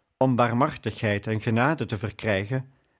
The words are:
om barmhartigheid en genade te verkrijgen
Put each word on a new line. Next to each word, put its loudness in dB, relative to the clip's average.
om 2
barmhartigheid 0
en -2
genade 2
te -4
verkrijgen -4